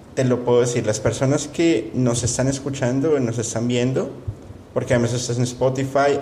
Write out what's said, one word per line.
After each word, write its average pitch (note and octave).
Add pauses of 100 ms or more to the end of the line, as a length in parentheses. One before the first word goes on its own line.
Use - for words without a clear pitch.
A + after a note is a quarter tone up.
(160)
te C3+
lo B2
puedo B2
decir, A#2
las G#2+
personas C3+
que E3
nos B2
están B2+
escuchando, C3+
nos A#2
están A2+
viendo, B2+ (640)
porque B2
además A#2+
estás A#2+
en B2+
Spotify, C3